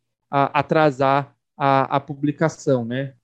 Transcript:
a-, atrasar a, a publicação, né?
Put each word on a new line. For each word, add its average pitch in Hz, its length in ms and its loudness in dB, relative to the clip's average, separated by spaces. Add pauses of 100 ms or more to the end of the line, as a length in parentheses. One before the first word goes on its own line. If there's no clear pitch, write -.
(340)
a-, 139 260 0
atrasar 139 760 0 (200)
a, 135 420 2
a - 20 -2
publicação, 143 840 -2
né? 131 300 -8 (100)